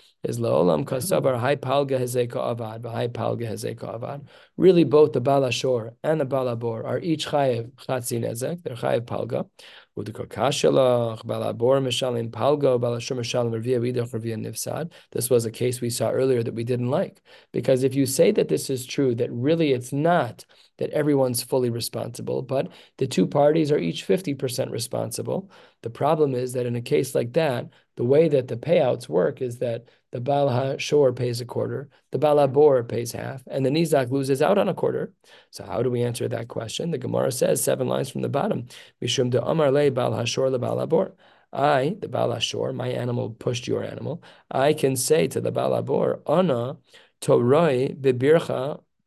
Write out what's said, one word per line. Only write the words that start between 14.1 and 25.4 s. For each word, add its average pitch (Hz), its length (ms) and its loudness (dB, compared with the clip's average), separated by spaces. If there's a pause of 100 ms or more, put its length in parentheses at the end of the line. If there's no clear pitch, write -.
Revia 113 260 -6
Nifsad. 113 560 -8 (180)
This - 180 -4
was 120 180 4
a 110 40 -4
case 123 300 -4
we 120 100 -2
saw 117 200 -2
earlier 127 320 2
that 113 120 -4
we 117 100 -4
didn't 123 260 -2
like. 170 300 -2 (300)
Because 127 320 2
if 131 120 2
you 135 120 2
say 165 240 4
that 208 180 2
this 147 220 -2
is 127 160 -4
true, 131 300 0
that 127 160 -2
really 147 400 2
it's 120 200 -2
not 147 520 0 (340)
that - 120 -4
everyone's 135 520 2
fully 131 260 0
responsible, 117 720 -6
but 131 280 -4 (280)
the 135 100 -2
two 170 200 2
parties 147 440 4
are 147 80 4
each 165 260 -4
fifty 180 280 0
percent 127 380 -4
responsible. 120 800 -6 (320)